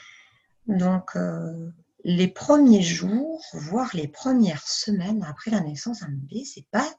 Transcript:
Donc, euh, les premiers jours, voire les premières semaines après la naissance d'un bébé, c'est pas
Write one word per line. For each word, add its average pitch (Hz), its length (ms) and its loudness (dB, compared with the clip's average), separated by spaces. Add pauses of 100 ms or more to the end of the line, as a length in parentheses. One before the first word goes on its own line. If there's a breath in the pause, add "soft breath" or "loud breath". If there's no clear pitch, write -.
(680 soft breath)
Donc, 185 480 0
euh, 165 560 -6 (340)
les 175 240 2
premiers 262 520 6
jours, 202 720 -2
voire 175 400 -4
les 151 160 -4
premières 214 580 0
semaines 202 640 -2
après 147 220 -10
la 214 100 2
naissance 156 400 -6
d'un 160 80 -12
bébé, 143 380 -8
c'est - 240 -20
pas 269 180 0 (100)